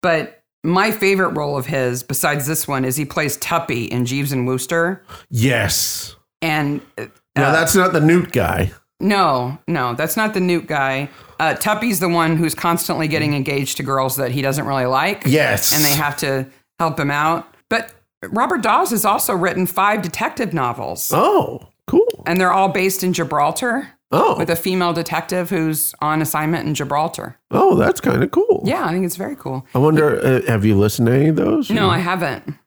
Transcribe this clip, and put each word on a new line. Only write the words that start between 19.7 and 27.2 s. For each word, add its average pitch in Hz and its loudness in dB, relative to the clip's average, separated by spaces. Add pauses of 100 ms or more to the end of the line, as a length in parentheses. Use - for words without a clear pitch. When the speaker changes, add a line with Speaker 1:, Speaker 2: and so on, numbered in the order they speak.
Speaker 1:
detective 196 -4
novels. 120 -4
Speaker 2:
Oh, 311 2 (200)
cool. 440 2
Speaker 1:
And 175 0
they're 180 2
all 190 4
based 185 0
in 185 2
Gibraltar. 170 -2 (260)
Speaker 2:
Oh. 381 4
Speaker 1:
With 165 -2
a 170 2
female 180 0
detective 170 -4
who's 160 -2
on 156 0
assignment 156 -2
in 151 -2
Gibraltar. 147 -4 (100)